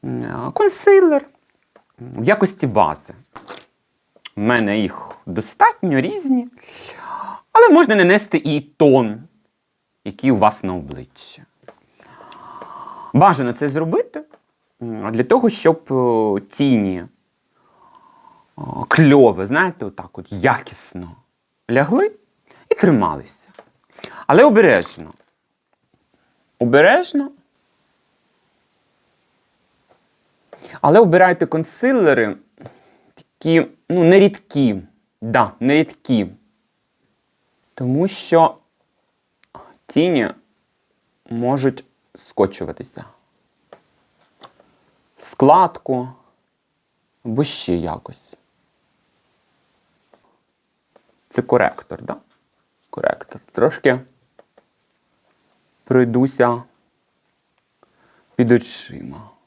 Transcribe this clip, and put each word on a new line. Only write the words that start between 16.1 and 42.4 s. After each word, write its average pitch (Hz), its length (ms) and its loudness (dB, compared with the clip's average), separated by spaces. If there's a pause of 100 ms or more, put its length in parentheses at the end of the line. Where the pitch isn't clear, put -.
тіні, 101 640 -2 (1500)
е, - 40 -14 (260)
кльове, 131 580 4
знаєте, 165 380 -4
отак 95 340 -16
от 90 120 -18
якісно - 880 -6 (540)
лягли. 175 420 0 (560)
І - 60 0
трималися. 95 720 -2 (800)
Але 175 180 6
обережно. 160 680 2 (1500)
Обережно. 247 720 2 (3500)
Але 160 200 4
обирайте 180 460 4
консилери 160 880 0 (800)
такі, - 520 -2 (220)
ну, 175 160 0
нерідкі. 165 800 2 (380)
Да, 113 400 -2
нерідкі. 131 680 -2 (1500)
Тому 135 340 -2
що 165 480 0 (1300)
тіні 147 420 0 (1040)
можуть 131 540 -4 (300)
скочуватися. - 880 -6 (2000)